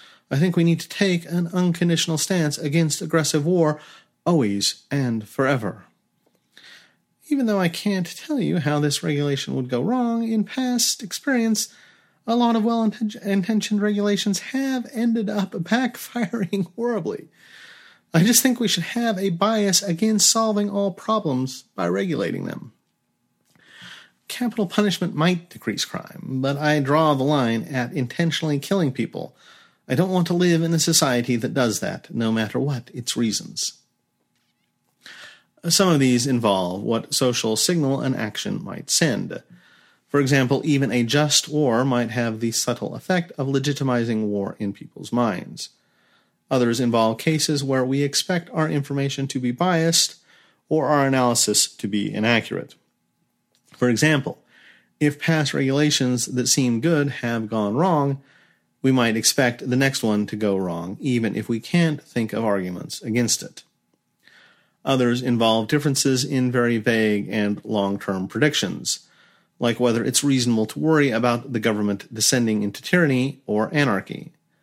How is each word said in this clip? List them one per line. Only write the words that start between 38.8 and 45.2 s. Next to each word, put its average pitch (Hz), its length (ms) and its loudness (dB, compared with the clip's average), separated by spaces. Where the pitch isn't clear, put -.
send. 101 540 -2
For 143 120 0
example, 135 440 2
even 139 280 2
a 123 120 2
just 143 440 2
war 135 380 2
might 123 260 0
have 113 280 -4
the 117 120 -2
subtle - 440 -4
effect 175 420 -2
of 135 100 -2
legitimizing 131 800 0
war 101 300 -4
in 101 160 -4
people's - 380 -16
minds. 110 580 -4